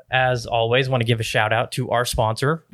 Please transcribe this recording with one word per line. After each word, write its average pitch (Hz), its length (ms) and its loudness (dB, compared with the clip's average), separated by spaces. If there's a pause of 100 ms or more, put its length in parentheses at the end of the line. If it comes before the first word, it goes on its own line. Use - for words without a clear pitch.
(120)
as 127 340 0
always, 120 420 0
want 131 140 2
to 113 60 0
give 117 120 2
a 113 40 -4
shout 110 280 0
out 117 200 0
to 127 180 -6
our 120 160 0
sponsor, 131 580 0 (100)